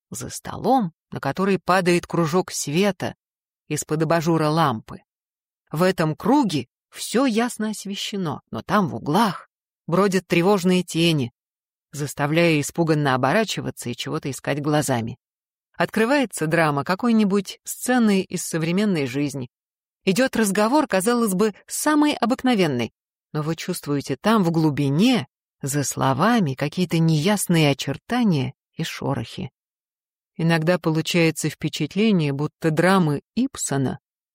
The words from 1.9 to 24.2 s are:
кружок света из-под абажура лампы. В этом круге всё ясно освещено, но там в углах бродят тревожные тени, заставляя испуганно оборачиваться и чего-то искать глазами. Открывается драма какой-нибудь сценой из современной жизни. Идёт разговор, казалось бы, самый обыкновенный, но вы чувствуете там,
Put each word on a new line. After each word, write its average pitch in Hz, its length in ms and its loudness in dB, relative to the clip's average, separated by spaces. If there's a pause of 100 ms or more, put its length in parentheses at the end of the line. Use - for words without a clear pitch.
кружок 170 440 0
света 185 640 -2 (520)
из-под 156 360 -2
абажура 160 440 2
лампы. 151 540 0 (680)
В 156 140 0
этом 170 320 0
круге 180 520 0 (220)
всё - 360 -2
ясно 220 460 -2
освещено, 196 720 -8 (100)
но 110 100 -10
там 196 260 0
в 123 80 -6
углах 165 540 0 (360)
бродят 185 420 0
тревожные 180 560 2
тени, 160 500 0 (600)
заставляя 151 640 0
испуганно 151 560 0
оборачиваться 135 760 -2
и 120 60 -8
чего-то 147 340 -8
искать 139 320 -6
глазами. 135 560 -2 (600)
Открывается 226 720 0
драма 156 360 2
какой-нибудь 202 800 0
сценой 220 580 2
из - 220 -6
современной 170 640 0
жизни. 135 440 -4 (540)
Идёт 240 320 2
разговор, 220 520 2
казалось 220 460 0
бы, 202 200 0 (120)
самый 302 500 0
обыкновенный, 190 760 0 (400)
но 151 100 -4
вы 160 140 -2
чувствуете 147 600 -4
там, 214 260 2